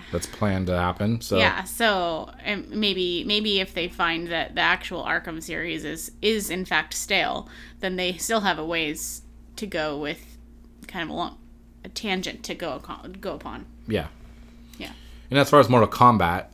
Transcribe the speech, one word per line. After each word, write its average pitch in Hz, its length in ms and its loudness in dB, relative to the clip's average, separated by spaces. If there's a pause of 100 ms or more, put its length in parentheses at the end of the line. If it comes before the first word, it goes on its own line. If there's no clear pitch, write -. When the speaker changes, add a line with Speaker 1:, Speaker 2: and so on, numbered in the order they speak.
(120)
Speaker 1:
That's - 160 -2
planned 95 400 0
to 90 100 2
happen. 101 420 0
So 98 200 0
Speaker 2:
Yeah, 180 240 4
so, 185 640 0 (160)
um, 202 240 -4
maybe, 185 540 0
maybe 208 360 2
if 190 140 -2
they 175 140 -2
find 170 400 -2
that 165 260 -4
the 175 80 -2
actual 170 420 0
Arkham 165 380 -4
series 160 420 -6
is, 156 280 -8 (100)
is 208 300 0
in 185 120 -4
fact 160 300 0
stale, 160 560 0 (300)
then 185 160 -2
they 180 220 0
still 226 240 0
have 175 180 2
a 156 60 -4
ways 160 580 -4 (340)
to 214 100 -8
go 156 300 -2
with 151 400 -8 (500)
kind 170 160 -8
of 160 60 -6
a 151 40 -8
long, 170 240 -6 (480)
a - 40 -14
tangent 185 520 -4
to 175 140 -8
go 170 220 -6
aco-, - 320 -14 (100)
go 185 160 -6
upon. - 300 -12 (220)
Speaker 1:
Yeah. 98 200 0 (720)
Speaker 2:
Yeah. - 140 -12 (360)
Speaker 1:
And 131 80 2
as 135 140 4
far 147 80 12
as 123 100 8
Mortal 120 200 8
Kombat, 95 640 6